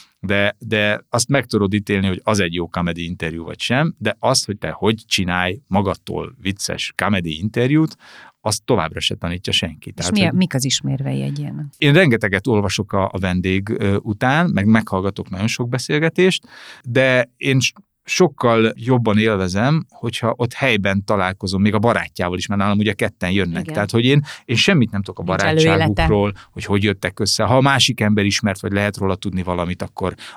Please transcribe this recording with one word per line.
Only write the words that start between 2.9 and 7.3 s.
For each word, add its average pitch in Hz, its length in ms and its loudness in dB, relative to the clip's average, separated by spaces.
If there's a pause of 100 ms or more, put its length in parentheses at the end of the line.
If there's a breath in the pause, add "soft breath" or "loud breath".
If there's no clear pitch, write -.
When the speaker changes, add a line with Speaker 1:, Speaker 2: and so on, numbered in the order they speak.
Speaker 1:
interjú, 82 400 -6
vagy 78 160 -12
sem, 143 380 -2
de 107 200 -2
azt, 127 280 0
hogy 104 120 -6
te - 120 -6
hogy 107 360 -2
csinálj 90 600 -2
magadtól 92 760 -2
vicces - 560 -6
comedy 85 420 -2